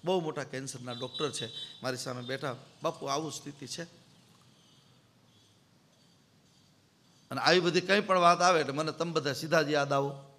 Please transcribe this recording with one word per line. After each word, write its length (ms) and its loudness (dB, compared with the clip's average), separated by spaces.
બહુ 160 2
મોટા 240 -6
કેન્સરના 480 -10
ડૉક્ટર 380 -4
છે, 200 -8
મારી 140 -2
સામે 260 -8
બેઠા, 340 -6
"બાપુ, 240 -4
આવું 260 -2
સ્થિતિ 340 -14
છે." 200 -10
અને 100 -6
આવી 200 6
બધી 200 2
કંઈ 200 4
પણ 180 2
વાત 220 6
આવે 200 6
એટલે 120 -2
મને 200 -4
તમે 200 -4
બધા 200 0
સીધા 300 2
જ 80 0
યાદ 220 2
આવો. 320 -2